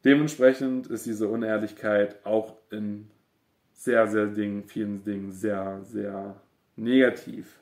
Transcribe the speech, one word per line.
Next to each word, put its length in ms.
Dementsprechend 840
ist 180
diese 220
Unehrlichkeit 960
auch 300
in 380
sehr, 340
sehr 200
Dingen, 380
vielen 380
Dingen 300
sehr, 500
sehr 540
negativ. 840